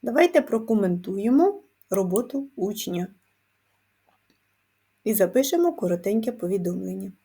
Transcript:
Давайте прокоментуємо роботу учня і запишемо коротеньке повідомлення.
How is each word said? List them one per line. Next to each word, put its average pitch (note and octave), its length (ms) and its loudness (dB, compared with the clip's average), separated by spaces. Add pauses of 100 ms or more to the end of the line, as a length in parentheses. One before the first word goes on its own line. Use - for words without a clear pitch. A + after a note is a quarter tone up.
Давайте D4 400 4
прокоментуємо A3 1160 2 (300)
роботу G#3 640 -2
учня F#3 500 -4 (2000)
і G#3+ 80 0
запишемо C#4 580 2
коротеньке G#3 600 -2
повідомлення. F#3 800 -6 (120)